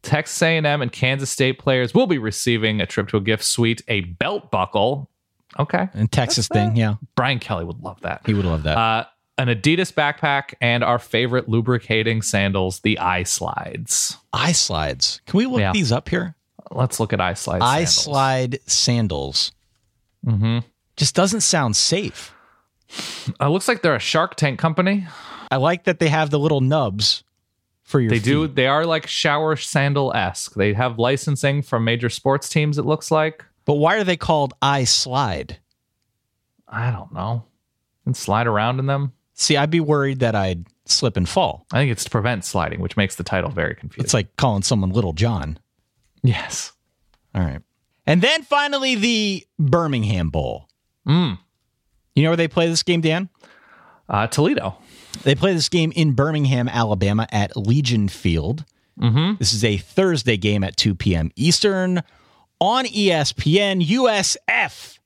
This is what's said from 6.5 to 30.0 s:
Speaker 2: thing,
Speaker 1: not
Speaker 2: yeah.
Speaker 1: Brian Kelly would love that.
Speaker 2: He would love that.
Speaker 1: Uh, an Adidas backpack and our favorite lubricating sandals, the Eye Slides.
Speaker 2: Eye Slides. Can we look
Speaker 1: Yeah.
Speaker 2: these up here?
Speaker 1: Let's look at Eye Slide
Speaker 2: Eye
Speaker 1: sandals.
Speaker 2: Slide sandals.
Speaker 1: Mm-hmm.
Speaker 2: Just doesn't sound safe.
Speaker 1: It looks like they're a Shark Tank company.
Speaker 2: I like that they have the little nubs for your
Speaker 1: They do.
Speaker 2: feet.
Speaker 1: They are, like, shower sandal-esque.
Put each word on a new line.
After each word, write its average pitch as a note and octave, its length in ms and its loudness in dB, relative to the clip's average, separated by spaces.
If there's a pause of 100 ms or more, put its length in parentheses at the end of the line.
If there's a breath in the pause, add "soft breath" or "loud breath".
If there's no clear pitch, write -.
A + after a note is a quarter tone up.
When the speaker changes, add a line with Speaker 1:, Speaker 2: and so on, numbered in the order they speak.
Speaker 2:
thing, G#2 120 2
Speaker 1:
not A2+ 60 2
Speaker 2:
yeah. G#2+ 180 2 (200)
Speaker 1:
Brian B2+ 240 0
Kelly F2+ 240 -6
would E2+ 180 -10
love E2+ 200 -14
that. F2 240 -8
Speaker 2:
He A2 80 0
would G2+ 100 0
love D#2+ 200 0
that. D2+ 140 0
Speaker 1:
Uh, A2+ 280 0 (320)
an C3 100 0
Adidas D3+ 460 0
backpack D3 680 0
and A#2+ 240 2
our A#2+ 160 2
favorite B2 480 -2
lubricating A2+ 760 0
sandals, G2 600 0
the G#2+ 180 2
Eye F2+ 240 0
Slides. - 920 -6 (160)
Speaker 2:
Eye - 180 0
Slides. D2+ 760 -2
Can - 120 -2
we A#3+ 80 4
look B3+ 160 0
Speaker 1:
Yeah. G3 100 2
Speaker 2:
these D3+ 220 2
up - 160 -4
here? F3 260 -4 (360)
Speaker 1:
Let's B2+ 280 -2
look A2+ 140 0
at G2 80 -2
Eye F2+ 140 0
Slide F2+ 260 -4
Speaker 2:
Eye C#3+ 240 2
Speaker 1:
sandals. - 180 2
Speaker 2:
Slide C3 640 0
sandals. E2+ 840 0 (760)
Speaker 1:
Mm-hmm. A2+ 340 0 (380)
Speaker 2:
Just - 180 0
doesn't F#3+ 260 2
sound C3 360 0
safe. - 560 -2 (1040 loud breath)
Speaker 1:
It C#3 60 0
looks F3+ 240 0
like A#3 140 0
they're D#3 120 4
a A2+ 40 -2
Shark - 360 0
Tank C#3+ 240 0
company. F3+ 480 0 (420 loud breath)
Speaker 2:
I C3 60 0
like D#3+ 300 0
that F3+ 140 0
they E3 100 2
have D#3 200 2
the D3 100 2
little D3 220 2
nubs C3 640 0 (600)
for - 160 0
your A#2 120 2
Speaker 1:
They A#2+ 80 4
do. C#3+ 280 2
Speaker 2:
feet. C3+ 80 -8
Speaker 1:
They C3 120 4
are, D3+ 180 2
like, D#3+ 220 -2
shower D#3 480 0
sandal-esque. C#3 1000 -2